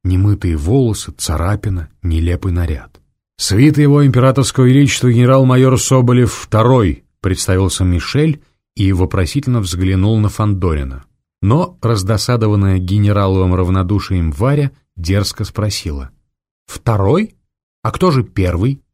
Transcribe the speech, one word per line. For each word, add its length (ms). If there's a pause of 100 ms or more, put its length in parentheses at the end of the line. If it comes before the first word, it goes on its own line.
Немытые 520
волосы, 560
царапина, 760 (120)
нелепый 500
наряд. 480 (360)
"Свита 460
его 240
императорского 600
величества 440
генерал-майор 720
Соболев 520
второй", 720 (160)
представился 640
Мишель — 600 (320)
и 180
вопросительно 680
взглянул 580
на 100
Фандорина. 760 (380)
Но 400
раздосадованная 960
генераловым 760
равнодушием 800
Варя 400 (240)
дерзко 480
спросила: 680 (560)
"Второй? 680 (460)
А 80
кто 200
же 140
первый?" 580 (120)